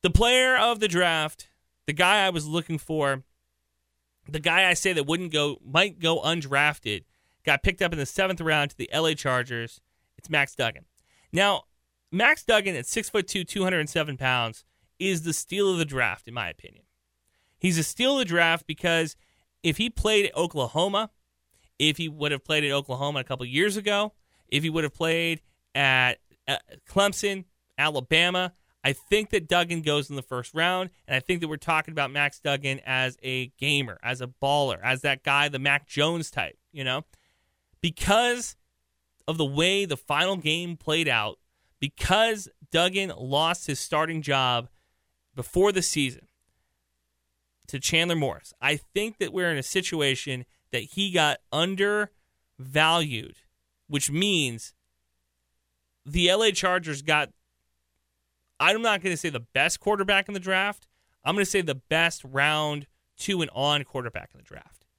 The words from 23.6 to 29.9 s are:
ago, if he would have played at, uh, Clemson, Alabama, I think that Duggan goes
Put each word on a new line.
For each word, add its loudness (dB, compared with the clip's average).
ago, -2
if 0
he -2
would 0
have -4
played -2
at, 2
uh, -4
Clemson, 0
Alabama, 2
I 2
think -2
that -2
Duggan 0
goes 0